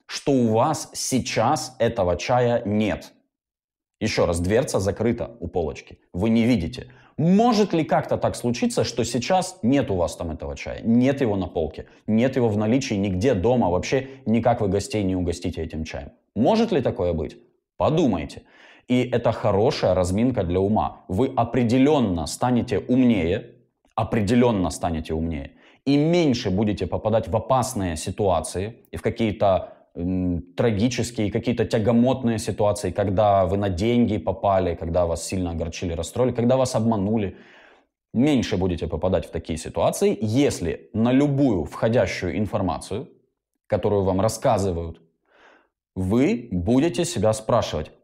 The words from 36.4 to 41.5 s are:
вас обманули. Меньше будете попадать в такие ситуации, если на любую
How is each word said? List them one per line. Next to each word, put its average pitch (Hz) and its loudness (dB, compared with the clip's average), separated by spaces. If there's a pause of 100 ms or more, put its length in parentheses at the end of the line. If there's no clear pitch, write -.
вас 127 0
обманули. 107 0 (800)
Меньше 117 2
будете 87 -2
попадать 90 -2
в - -18
такие 80 -6
ситуации, 175 -2
если 110 -2
на 113 2
любую 135 2